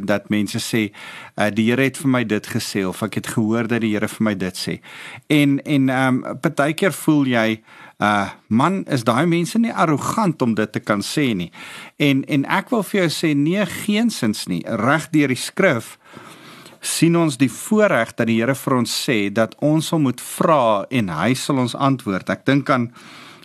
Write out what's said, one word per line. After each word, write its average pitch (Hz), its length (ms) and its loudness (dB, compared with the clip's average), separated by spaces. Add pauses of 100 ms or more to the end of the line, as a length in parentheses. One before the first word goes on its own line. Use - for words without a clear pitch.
dat 101 260 0
mense 104 300 -2
sê, 107 300 -2 (440)
eh, 104 140 2
"Die 110 200 2
Here 123 120 2
het 131 140 0
vir 135 140 0
my 123 140 2
dit 104 220 -2
gesê," 104 420 -4
of, 90 140 -6
"Ek 107 120 -4
het - 120 -6
gehoor 113 400 0
dat 117 140 0
die 110 120 0
Here 104 160 0
vir - 160 -2
my 107 100 2
dit 92 200 -4
sê." - 260 -6 (480)
En, 143 360 2
en, 135 240 2
ehm, 131 520 0
partykeer 156 520 0
voel 147 340 2
jy, 110 360 2 (380)
eh, 104 300 2 (180)
"Man, 151 360 2
is 123 200 -2
daai 123 220 2
mense 170 320 0
nie 233 140 2
arrogant 170 680 0
om 113 120 2
dit 104 180 -2
te 110 80 -4
kan 104 200 0
sê 127 340 0
nie?" 87 160 -4 (480)
En, 139 260 2
en 139 200 0
ek 185 260 -2
wil 226 120 0
vir 196 180 -2
jou 170 100 2
sê, 151 260 0
nee, 175 300 0
geensins 208 800 -2
nie. 90 200 -4
Reg 127 440 0
deur 147 180 4
die 127 60 0
skrif 143 640 -2 (880)
sien 170 320 2
ons 151 220 0
die 127 100 2
voorreg 175 680 2
dat 113 120 0
die 113 120 2
Here 127 160 2
vir 135 220 0
ons 117 260 -2
sê 120 140 2 (160)
dat 110 200 0 (100)
ons 151 300 2
hom 151 140 2
moet 120 140 -4
vra 120 680 2
en 104 280 -2
hy 107 200 2
sal 135 240 -2
ons 123 120 -4
antwoord. 123 580 -2
Ek - 160 -6
dink 139 220 2
aan, 120 200 0 (540)